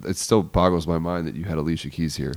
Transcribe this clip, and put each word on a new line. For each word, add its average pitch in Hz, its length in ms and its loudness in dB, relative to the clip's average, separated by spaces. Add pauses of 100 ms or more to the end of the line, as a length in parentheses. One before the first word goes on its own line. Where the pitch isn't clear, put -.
it 95 100 -2
still 110 240 4
boggles 87 460 2
my 85 100 2
mind 85 300 -2
that 60 80 -6
you 80 80 -6
had 80 160 -4
Alicia 78 320 -2
Keys 80 240 -2
here. 71 220 -4